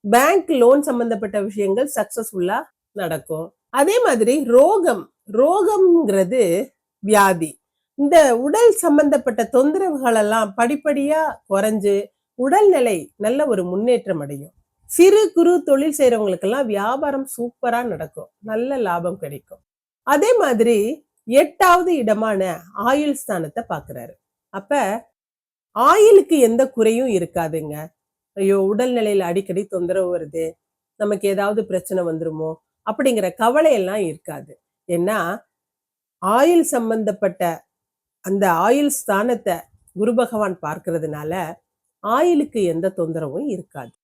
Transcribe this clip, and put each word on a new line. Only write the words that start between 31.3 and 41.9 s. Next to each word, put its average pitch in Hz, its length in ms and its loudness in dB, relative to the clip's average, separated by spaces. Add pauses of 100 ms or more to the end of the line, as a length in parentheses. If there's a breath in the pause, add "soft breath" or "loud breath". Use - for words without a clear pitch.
பிரச்சனை 185 380 -4
வந்துருமோ?" 160 500 -6 (360)
அப்படிங்கிற 214 480 -2
கவலையெல்லாம் 220 680 0
இருக்காது. - 540 -12 (260)
ஏன்னா, 180 520 -2 (800)
ஆயுள் 285 440 4
சம்பந்தப்பட்ட 208 1000 -2 (580)
அந்த 196 320 0
ஆயுள் 247 380 2 (160)
ஸ்தானத்தை 202 540 -2 (320)
குரு 214 220 -2
பகவான் 214 480 -2
பார்க்கிறதுனால 160 920 -8 (480)